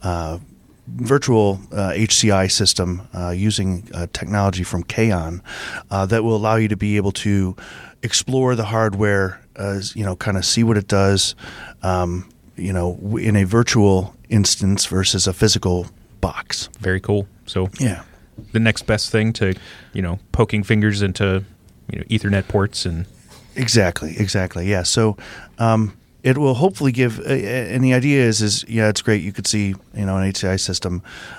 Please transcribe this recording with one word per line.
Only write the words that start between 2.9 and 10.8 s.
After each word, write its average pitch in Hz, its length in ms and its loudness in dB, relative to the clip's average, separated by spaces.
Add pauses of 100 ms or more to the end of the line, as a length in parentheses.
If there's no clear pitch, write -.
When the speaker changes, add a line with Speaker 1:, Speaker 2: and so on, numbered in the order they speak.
Speaker 1:
uh, 90 160 -4
using, 95 640 -2
uh, 87 180 -6
technology 98 520 -2
from 85 180 -4
Kaon, 90 580 -2 (520)
uh, 98 140 0
that 110 180 0
will 113 100 2
allow 110 220 2
you 110 100 2
to 104 100 0
be 104 200 0
able 98 160 0
to 98 420 0 (480)
explore 127 540 0
the 113 80 -2
hardware, 101 760 0 (140)
uh, 98 240 -4 (160)
you 107 100 -4
know, 92 120 -2
kinda 95 260 -2
see 113 220 2
what 113 120 4
it 101 120 -2